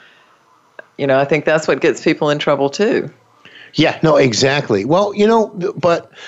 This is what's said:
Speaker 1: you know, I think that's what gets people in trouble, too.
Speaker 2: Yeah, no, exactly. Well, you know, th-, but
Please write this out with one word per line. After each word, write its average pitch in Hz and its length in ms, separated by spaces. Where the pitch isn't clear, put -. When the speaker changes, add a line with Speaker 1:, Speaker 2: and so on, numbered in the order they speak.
Speaker 1:
you 139 100
know, 135 120
I 139 60
think 147 200
that's 160 220
what 143 140
gets 131 220
people 156 260
in 147 100
trouble, 139 300
too. 202 400
Speaker 2:
Yeah, - 280
no, 156 140
exactly. 131 720
Well, 196 280
you 208 140
know, 226 220
th-, 190 180
but 170 320